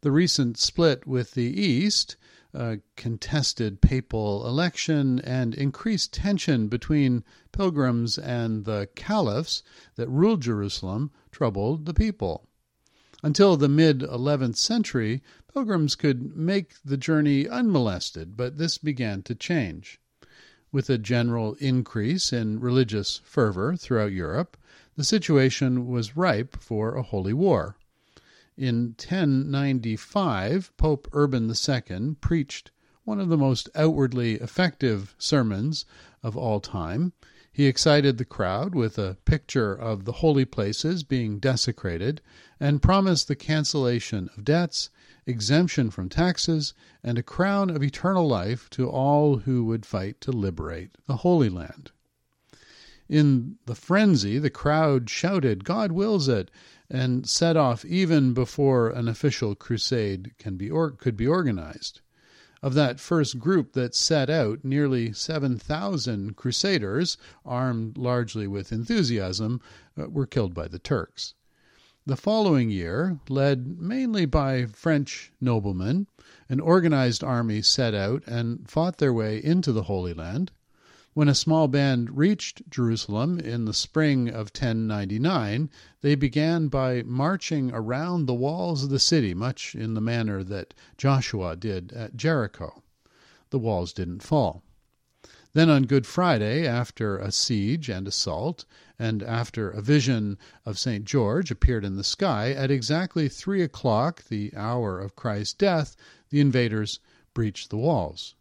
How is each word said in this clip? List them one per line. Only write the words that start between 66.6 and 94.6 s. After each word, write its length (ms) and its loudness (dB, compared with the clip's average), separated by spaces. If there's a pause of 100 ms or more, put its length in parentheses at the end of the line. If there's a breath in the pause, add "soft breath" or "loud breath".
armed 520 -4
largely 500 -2
with 240 -6
enthusiasm, 920 0 (380 loud breath)
uh, 100 -6
were 180 -2
killed 260 -2
by 140 -8
the 120 -12
Turks. 560 -6 (720 soft breath)
The 100 -2
following 540 2
year, 580 -2
led 520 0
mainly 460 -2
by 400 0
French 720 -2
noblemen, 680 0 (400 soft breath)
an 120 0
organized 640 4
army 380 0
set 340 2
out 320 -2
and 420 -4
fought 280 -2
their 160 4
way 300 -2
into 280 2
the 120 0
Holy 300 -2
Land. 380 -6 (640 soft breath)
When 120 4
a 80 6
small 320 2
band 480 2
reached 540 0
Jerusalem 720 -2
in 260 -4
the 80 -2
spring 560 0
of 240 -10
ten 340 -2
ninety-nine, 800 0 (320 loud breath)
they 140 4
began 520 0
by 340 0
marching 720 -2
around 520 -2
the 80 0
walls 500 -2
of 60 -4
the 100 0
city, 340 2
much 420 -6
in 200 -4
the 60 -2
manner 420 -2
that 300 -10 (240 soft breath)
Joshua 600 0
did 340 -6
at 240 -12
Jericho. 680 -4 (640 soft breath)
The 100 -2
walls 320 -2
didn't 320 -6
fall. 400 0 (920 soft breath)